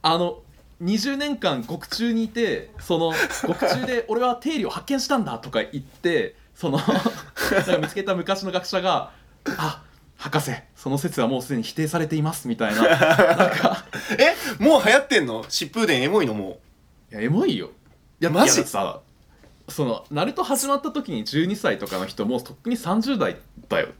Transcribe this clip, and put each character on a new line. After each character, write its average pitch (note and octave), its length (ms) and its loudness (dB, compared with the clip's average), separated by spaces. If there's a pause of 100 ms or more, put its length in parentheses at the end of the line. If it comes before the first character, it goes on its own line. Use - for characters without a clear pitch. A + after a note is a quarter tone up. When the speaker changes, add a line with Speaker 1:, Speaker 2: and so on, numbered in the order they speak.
Speaker 1:
あ D#3+ 160 2
の、 F3 220 -2 (400)
二 F#3+ 180 0
十 C4+ 200 -2
年 D4 200 -2
間 C4 240 -2
獄 - 260 -10
中 A#3 240 -2
に A3+ 120 2
い A3 60 -4
て、 G#3 500 -2
そ E3+ 180 -2
の、 D#3+ 160 0 (340)
獄 - 200 0
中 B3+ 180 0
で A#3 220 -2
俺 A3+ 140 0
は B3 140 2
定 D4 220 -4
理 G#3 80 -2
を - 60 -6
発 - 160 -12
見 C#4 120 0
し - 80 -4
た C4+ 120 2
ん G#3 40 0
だ B2 140 -6
と C3+ 140 -12
か - 120 0
言 C#3 180 -8
っ - 20 -16
て、 D3 520 -2 (200)
そ E3 140 -4
の、 C#3+ 120 0
<laughs> - 0 -
な G#3+ 140 2 (680)
ん - 20 0
か F3+ 140 2
見 - 100 0
つ - 60 -10
け G3 100 -4
た F#3+ 120 0
昔 F#3+ 260 -2
の F#3+ 100 -4
学 F3+ 140 -2
者 F#3+ 160 -2
が、 F3 300 0 (460)
「あ、 D#3 260 -4 (340)
博 C#3+ 240 -2
士、 C#3 100 -6 (240)
そ - 140 -8
の C#3 80 0
説 C#3+ 240 -2
は A2+ 60 2
も C3 100 0
う B2 60 -4
す - 60 -14
で C3+ 80 -2
に A2+ 60 -2
否 - 100 -10
定 D#3 140 -2
さ E3 120 -4
れ D#3 80 -2
て D#3+ 80 -4
い D3+ 80 0
ま D#3 100 -2
す」 - 160 -10
み A2+ 80 -2
た G#2+ 140 0
い G#2+ 40 -2
な。 A2 60 2
Speaker 2:
<laughs> - 80 6
Speaker 1:
な E3 60 6
ん - 20 -2 (540)
か、 - 340 0 (320)
Speaker 2:
え？ D#4+ 160 6 (280)
も C#4+ 180 8
う - 40 0
流 G#3 80 6
行 C4+ 80 8
っ C4+ 80 -2
て A3+ 120 4
ん C#3+ 80 0
の？ A2 160 -6
疾 - 280 -6
風 A3 140 0
伝 C#3 160 2
エ C3+ 60 2
モ F#3+ 160 4
い - 20 2
の？ A2+ 80 -2
も F#2+ 240 -6 (540)
う。 - 20 -18
Speaker 1:
い A2 40 -10
や、 G#2 40 -6
エ A#2 80 0
モ G#3 160 2
い E3+ 100 0
よ。 F2+ 140 -8 (500)
い E3 60 0
や、 E3 60 2
Speaker 2:
マ G3 160 6
ジ？ - 20 4
Speaker 1:
い - 0 -
や、 - 60 4
だ - 60 2
っ - 40 0
て - 60 -10
さ、 F#2+ 300 -4 (680)
そ C#3+ 160 -2
の、 A2+ 260 -4
ナ D3+ 140 0
ル C#4 80 -4
ト F4+ 100 -2
始 C4 240 0
ま C#4 80 2
っ C#4 60 -2
た D4 100 -6
時 C#4 220 -6
に A2 100 -4
十 D#3 220 0
二 G3 100 -2
歳 G#2 240 0
と G2+ 80 -8
か F#2+ 100 -4
の F#2 80 -2
人、 G2+ 200 -6
も B2 120 0
う B2 60 -4
と - 100 -16
っ - 40 -20
く - 120 -8
に B3 60 0
三 G#3 240 0
十 B3+ 180 0
代 G#2 200 -2 (320)
だ E2 100 0
よ。 - 80 -2 (120)